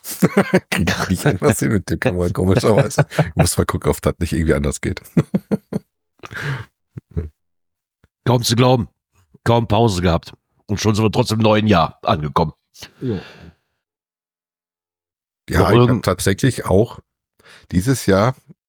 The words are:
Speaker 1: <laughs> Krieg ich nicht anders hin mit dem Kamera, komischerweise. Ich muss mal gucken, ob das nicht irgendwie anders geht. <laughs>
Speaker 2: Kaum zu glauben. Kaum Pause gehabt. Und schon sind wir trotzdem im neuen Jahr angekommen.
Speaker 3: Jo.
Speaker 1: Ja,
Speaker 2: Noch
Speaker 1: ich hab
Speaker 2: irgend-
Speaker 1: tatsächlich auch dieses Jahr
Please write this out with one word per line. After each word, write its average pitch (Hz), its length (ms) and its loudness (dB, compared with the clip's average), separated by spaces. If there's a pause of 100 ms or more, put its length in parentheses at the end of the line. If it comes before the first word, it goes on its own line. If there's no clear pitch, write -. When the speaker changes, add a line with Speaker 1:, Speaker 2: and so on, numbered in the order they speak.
(220)
Speaker 1:
<laughs> - 500 0
Krieg - 180 -2 (200)
ich - 0 -
nicht 90 180 -2
anders 131 320 0
hin 139 140 -2
mit 92 180 -2
dem 107 80 -4
Kamera, 90 300 -2
komischerweise. 98 760 0 (140)
Ich - 160 -2
muss - 200 0
mal 90 100 0
gucken, - 260 -4
ob - 100 -4
das 73 160 -2
nicht - 160 -4
irgendwie 80 220 0
anders 71 260 -4
geht. - 240 -6
<laughs> - 60 -20 (3250)
Speaker 2:
Kaum 120 160 2
zu 120 140 0
glauben. 127 320 4 (560)
Kaum 117 240 2
Pause 104 340 2
gehabt. 85 320 0 (320)
Und 101 160 -4
schon 107 140 0
sind 110 100 0
wir 104 60 2
trotzdem 113 280 0
im 113 40 0
neuen 107 240 4
Jahr 85 340 2
angekommen. 76 520 -2 (460)
Speaker 3:
Jo. 110 200 -6 (2250)
Speaker 1:
Ja, 87 120 0
Speaker 2:
Noch 90 100 2
Speaker 1:
ich 120 60 6
hab 123 100 6
Speaker 2:
irgend- 120 180 0
Speaker 1:
tatsächlich 98 600 -2
auch 101 340 0 (720)
dieses 110 340 0
Jahr 101 300 2 (340)